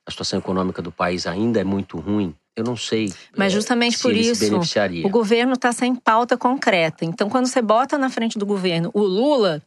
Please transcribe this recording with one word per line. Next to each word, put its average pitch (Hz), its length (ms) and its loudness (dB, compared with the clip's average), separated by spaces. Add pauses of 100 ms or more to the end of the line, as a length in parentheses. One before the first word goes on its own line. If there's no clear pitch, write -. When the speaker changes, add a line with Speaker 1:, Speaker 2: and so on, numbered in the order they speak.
Speaker 1:
a - 60 -12
situação - 280 -6
econômica 92 420 -4
do 85 100 -8
país 90 340 -4
ainda 104 360 0
é - 20 -2
muito 98 340 -4
ruim, 92 380 -2 (220)
eu 113 80 -4
não 123 100 -4
sei, 110 380 -4 (240)
Speaker 2:
Mas 196 160 2
Speaker 1:
é, - 20 2
Speaker 2:
justamente 240 400 0
Speaker 1:
se - 80 -6
Speaker 2:
por 247 80 4
Speaker 1:
ele 226 140 2
se 233 60 4
Speaker 2:
isso, 214 100 0
Speaker 1:
beneficiaria. 190 640 0
Speaker 2:
o - 20 0
governo 233 460 2
tá 247 160 0
sem 247 240 0
pauta 233 420 2
concreta. 170 680 0
Então, 196 240 -2
quando 254 180 2
você 254 140 0
bota 233 360 2
na 262 120 0
frente 226 280 -4
do 202 80 -2
governo 180 480 -2
o 208 100 2
Lula 202 640 2